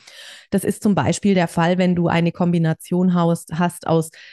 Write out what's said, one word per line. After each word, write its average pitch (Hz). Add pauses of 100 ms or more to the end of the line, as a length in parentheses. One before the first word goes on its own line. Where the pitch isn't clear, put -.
(500)
Das 196
ist -
zum 202
Beispiel 170
der 180
Fall, 175
wenn 180
du 170
eine 170
Kombination 175
haust, 170
hast 170
aus 160 (220)